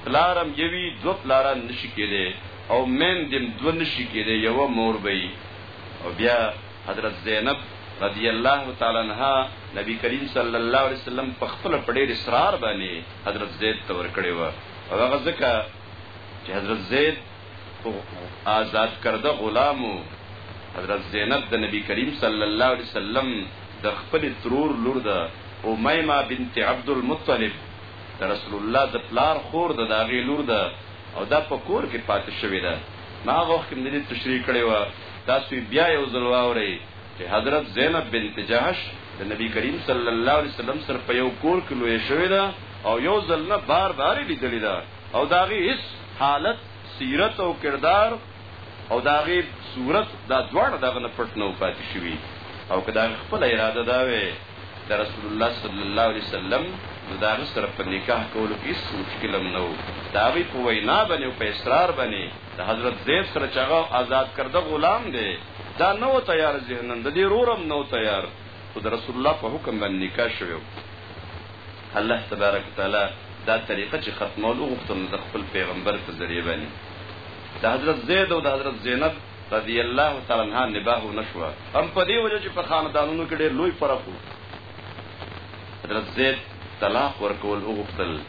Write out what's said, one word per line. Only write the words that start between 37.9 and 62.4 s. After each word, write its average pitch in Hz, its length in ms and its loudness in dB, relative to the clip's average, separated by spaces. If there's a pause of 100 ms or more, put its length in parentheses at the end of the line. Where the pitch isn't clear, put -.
بنت 104 240 -2 (140)
جحش 127 300 4 (400)
د - 20 -6 (100)
نبی 110 240 -2
کریم 127 220 0 (100)
صلی 123 200 2
الله 117 320 4
علیه 147 140 -2
وسلم 131 340 -4
سره 127 200 -2
په 123 140 2
یو 127 80 4 (120)
کور 175 260 4
کې 143 120 -4
لویه 113 280 2
شوې 160 280 4
ده، 196 80 6 (440)
او 117 120 4
یو 180 220 4
ځل 160 200 2 (100)
نه 208 60 4 (120)
بار 180 220 4
بار 147 260 2
یې 285 120 -4
لیدلې 120 360 0
ده، 98 100 2 (380)
او 127 120 4
د 156 80 2
هغې 190 340 4
هیڅ 247 160 0 (360)
حالت، 143 380 4 (400)
سیرت 143 420 2
او 175 140 2 (100)
کردار 165 480 6 (800)
او 117 80 4
د 127 80 2
هغې 151 320 4 (340)
صورت، 151 340 2 (220)
دا 131 100 4 (120)
دواړه 208 300 2
د 131 80 0
هغه 127 100 -2
نه 120 180 -4
پټ 117 200 -2
نه 104 80 0
و 92 160 -2
پاتې 90 220 -2 (100)
شوي. 87 220 -4 (560)
او 95 100 2
که 107 100 -4
د 104 60 2
هغې 113 260 2
خپله - 240 0
اراده 110 360 2
دا 123 240 2
وې 110 180 0 (640)
د - 20 2 (100)
رسول 107 300 -6
الله 113 180 2 (140)
صلی 98 240 -6
الله 107 240 4
علیه 107 140 -4
وسلم، 101 380 0 (440)
نو 98 140 -8
د 107 100 2
هغه 120 220 -2
سره 104 140 0 (100)
په 98 60 -4 (100)
نکاح 110 280 0 (120)
کولو 110 220 0
کې 104 160 -6
هیڅ - 120 -4 (180)
مشکل 98 340 -4
هم 95 200 0
نه 92 100 0
و. 85 40 -2 (440)
د 101 40 4
هغې 131 340 4
په 131 140 -4
وینا 117 380 4
باندې 151 220 0
او 127 140 -4
په 113 100 0
اصرار 143 400 4 (100)
باندې 107 240 0 (340)